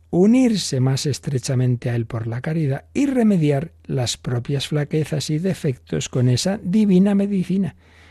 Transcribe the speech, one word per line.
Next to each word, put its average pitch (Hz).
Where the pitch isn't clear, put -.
unirse 208
más 131
estrechamente 127
a 120
Él 117
por 113
la 113
caridad 156
y 285
remediar 180
las 131
propias 127
flaquezas 147
y 156
defectos 160
con 127
esa 180
divina 202
medicina. 196